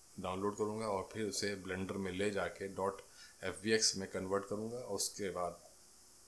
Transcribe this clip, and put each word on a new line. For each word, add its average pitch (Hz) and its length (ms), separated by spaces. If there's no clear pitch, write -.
download 95 400
करूँगा 107 300
और 95 260
फिर 107 140
उसे 101 300
blender 92 400
में 95 140
ले 98 200
जाके 95 440
डॉट 98 260
एफ़ 92 200
बी 110 80
एक्स 110 260
में 95 120
convert 95 360
करूँगा 110 320
और 113 180
उसके 98 360
बाद 87 280